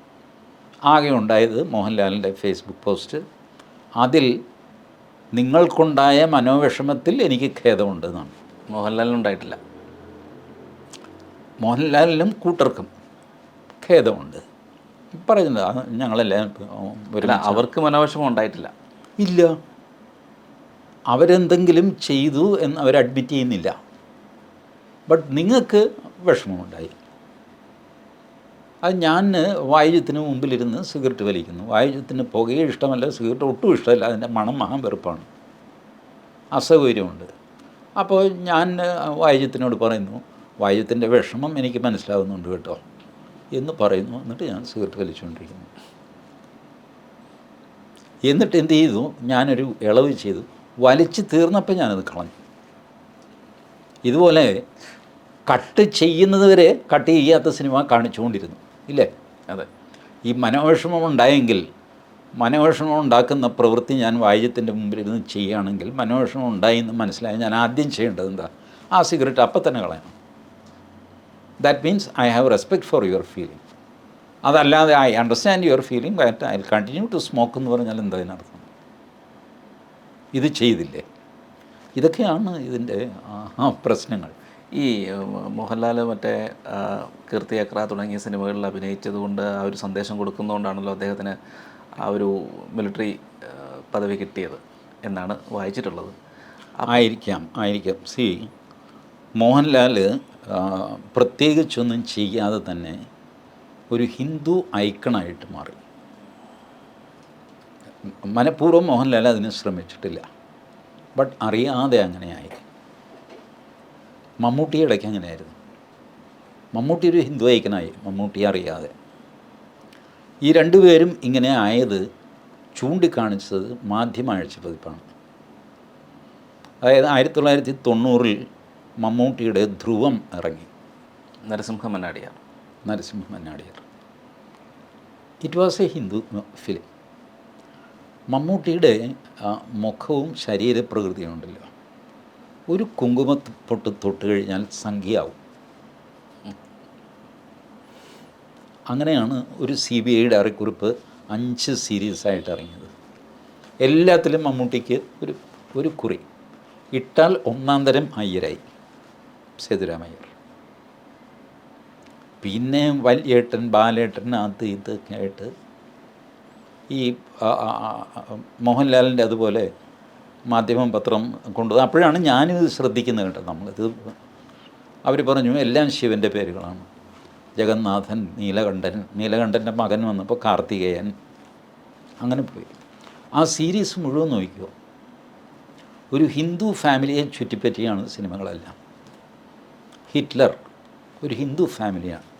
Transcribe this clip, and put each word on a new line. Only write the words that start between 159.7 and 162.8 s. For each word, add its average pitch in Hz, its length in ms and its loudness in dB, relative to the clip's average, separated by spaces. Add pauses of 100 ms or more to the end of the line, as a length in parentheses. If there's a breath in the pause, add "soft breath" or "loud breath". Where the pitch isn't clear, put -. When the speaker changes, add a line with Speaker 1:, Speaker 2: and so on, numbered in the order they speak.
Speaker 1:
പിന്നെ 135 580 -2